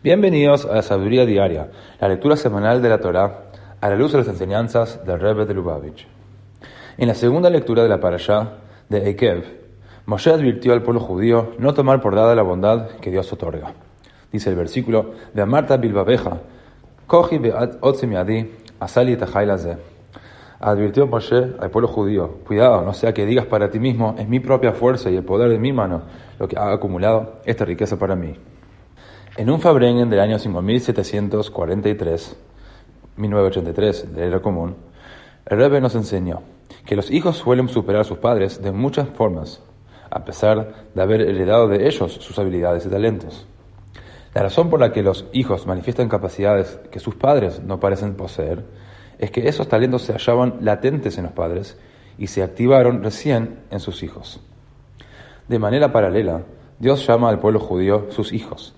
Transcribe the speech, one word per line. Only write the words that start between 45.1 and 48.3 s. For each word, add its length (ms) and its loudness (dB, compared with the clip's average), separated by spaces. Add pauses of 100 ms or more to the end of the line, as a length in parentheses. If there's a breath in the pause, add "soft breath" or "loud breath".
hijos 340 -2
manifiestan 440 -4
capacidades 680 -2 (120)
que 100 -14
sus 140 -8
padres 480 0
no 180 -8
parecen 360 -2
poseer 500 -8 (520 loud breath)